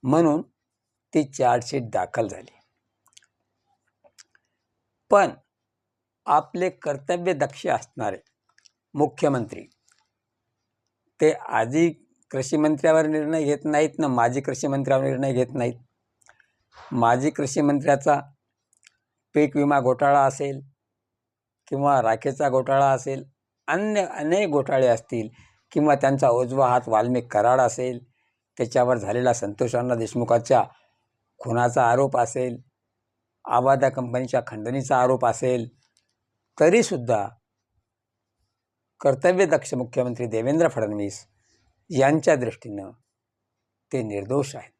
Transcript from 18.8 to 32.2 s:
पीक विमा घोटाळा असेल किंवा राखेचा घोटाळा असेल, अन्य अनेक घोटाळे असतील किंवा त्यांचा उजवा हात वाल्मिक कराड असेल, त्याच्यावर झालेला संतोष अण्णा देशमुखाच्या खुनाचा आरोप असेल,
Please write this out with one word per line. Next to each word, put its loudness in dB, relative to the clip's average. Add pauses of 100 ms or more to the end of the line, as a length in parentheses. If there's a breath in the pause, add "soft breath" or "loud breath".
पीक 2
विमा 2
घोटाळा 2
असेल -4 (1080)
किंवा 2
राखेचा 0
घोटाळा 2
असेल, -4 (440)
अन्य 0
अनेक -2
घोटाळे 2
असतील 0 (440 soft breath)
किंवा 4
त्यांचा 2
उजवा 2
हात 4
वाल्मिक 0
कराड 4
असेल, -2 (600)
त्याच्यावर 0
झालेला 0
संतोष -4
अण्णा 0
देशमुखाच्या 0 (800 soft breath)
खुनाचा 0
आरोप 2
असेल, -4 (840)